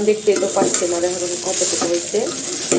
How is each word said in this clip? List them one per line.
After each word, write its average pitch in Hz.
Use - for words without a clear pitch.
দেখতেই 208
তো 196
পাচ্ছেন। 180
আর 170
এখন 180
কতটুকু 180
হয়েছে, 175